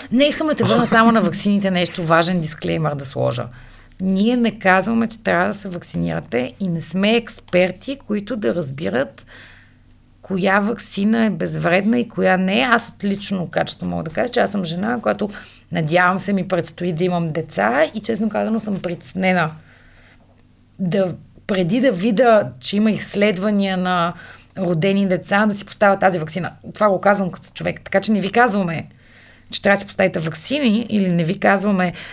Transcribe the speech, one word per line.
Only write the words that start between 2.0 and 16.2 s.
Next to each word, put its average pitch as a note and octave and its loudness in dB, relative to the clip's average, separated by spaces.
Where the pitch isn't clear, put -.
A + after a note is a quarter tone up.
важен E3 2
дисклеймър D#3+ -4
да C#3 -8
сложа. B2+ -2
Ние F#3+ 2
не A#3 0
казваме, A3 2
че - -12
трябва F3+ 2
да G#3 -2
се G3+ -6
вакцинирате E3+ -4
и F#3+ -2
не E3 -2
сме G3 0
експерти, F#3+ -2
които G#3 -4
да G#3+ -2
разбират F3 -6
коя G3 0
ваксина A3 0
е A3 2
безвредна F3 0
и A#3+ -2
коя F#3 2
не. F#3 0
Аз A#3 0
от - -10
лично G3 -4
качество - -4
мога F2 -4
да D#2+ -8
кажа, A#3+ -2
че A#3+ 0
аз G3+ 0
съм G3+ -2
жена, G3+ -4
която, G#3 -2
надявам F3 2
се, G3 -4